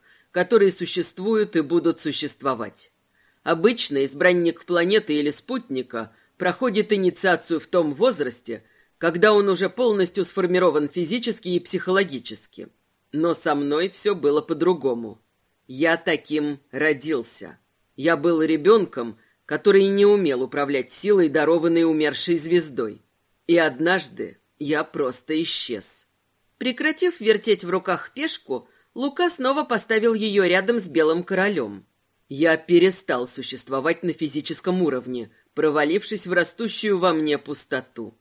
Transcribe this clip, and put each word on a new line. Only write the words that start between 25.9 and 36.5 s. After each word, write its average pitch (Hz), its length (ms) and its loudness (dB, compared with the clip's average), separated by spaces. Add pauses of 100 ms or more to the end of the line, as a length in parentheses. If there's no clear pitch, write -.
Прекратив 311 600 -2
вертеть 208 460 2
в 175 40 -10
руках 180 440 -4
пешку, - 560 -8 (240)
Лука 285 360 -2
снова 277 360 -2
поставил 226 480 0
ее 202 320 0
рядом 190 340 2
с 185 80 -10
белым 160 360 2
королем. 180 600 -2 (440)
Я 160 260 2
перестал 170 720 2
существовать 135 760 -4
на 165 100 -2
физическом 160 680 -4
уровне, 127 500 -4 (240)
провалившись 156 720 0
в 180 60 -2
растущую 196 640 -2